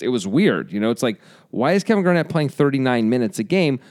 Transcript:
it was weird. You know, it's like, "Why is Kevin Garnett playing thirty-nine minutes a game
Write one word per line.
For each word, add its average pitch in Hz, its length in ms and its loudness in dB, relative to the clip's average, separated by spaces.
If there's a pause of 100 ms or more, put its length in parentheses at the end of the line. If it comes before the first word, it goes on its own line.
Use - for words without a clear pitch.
it 104 80 -4
was 117 180 -2
weird. 101 460 0
You 101 80 -4
know, 113 100 0
it's 117 120 -2
like, 113 180 -2 (300)
"Why 135 220 0
is 196 120 0
Kevin 208 180 2
Garnett 175 280 0
playing 151 180 0
thirty-nine 131 600 0
minutes 120 280 -2
a 110 60 -4
game 156 340 0 (120)